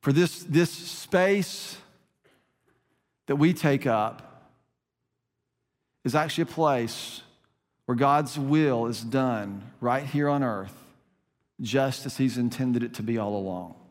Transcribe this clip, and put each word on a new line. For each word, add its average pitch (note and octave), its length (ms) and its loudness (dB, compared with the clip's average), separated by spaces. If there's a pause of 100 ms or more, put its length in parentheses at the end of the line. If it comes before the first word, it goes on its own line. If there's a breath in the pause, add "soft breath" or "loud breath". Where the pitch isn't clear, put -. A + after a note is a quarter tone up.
For C#3 100 4
this, E3 300 2
this E3 280 2
space - 1040 -2 (1500)
that C#3+ 120 0
we D#3+ 160 6
take C#3 340 2
up A2 420 -2 (1700)
is B2+ 120 -2
actually D#3 260 0
a D#3+ 60 0
place C3+ 760 -2 (640)
where B2 100 0
God's C#3+ 420 2
will C#3 500 2
is A2 140 -6
done A2 600 -2 (160)
right B2+ 240 0
here C#3+ 240 0
on C#3+ 160 2
earth, G2 320 -4 (840)
just C3 440 0
as B2+ 120 -10
he's B2+ 200 0
intended A#2+ 460 0
it A#2 120 -8
to G#2+ 80 -8
be A#2 140 -2
all G#2 200 -2
along. F#2 380 -6 (160)